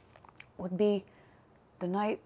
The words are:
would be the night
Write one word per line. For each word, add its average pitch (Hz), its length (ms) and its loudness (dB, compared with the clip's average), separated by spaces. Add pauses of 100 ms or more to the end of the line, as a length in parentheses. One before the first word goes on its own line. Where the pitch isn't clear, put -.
(580)
would 185 180 -4
be 202 280 2 (760)
the 180 100 -6
night 208 380 -2